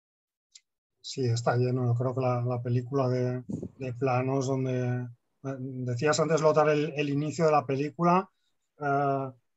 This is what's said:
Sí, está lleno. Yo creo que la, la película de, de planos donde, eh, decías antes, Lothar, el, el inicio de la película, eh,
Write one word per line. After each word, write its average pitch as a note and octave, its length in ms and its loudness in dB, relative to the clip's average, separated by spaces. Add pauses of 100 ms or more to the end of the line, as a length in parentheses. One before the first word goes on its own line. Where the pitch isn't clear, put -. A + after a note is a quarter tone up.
(1000)
Sí, - 260 -6
está A#2+ 300 2
lleno. B2 300 2
Yo A#2+ 80 2
creo B2+ 200 -2
que C3 60 -2
la, B2 220 0
la B2 200 -4
película B2+ 460 0
de, B2 340 -2 (360)
de B2+ 160 -8
planos C3 520 0
donde, B2+ 600 -2 (380)
eh, C3+ 140 -6
decías C3 640 -2
antes, D3+ 200 2
Lothar, D3+ 280 6
el, D3+ 280 2
el D3 120 -2
inicio D3+ 380 0
de D3+ 60 6
la C#3+ 140 2
película, E3 640 0 (500)
eh, C#3 500 0 (260)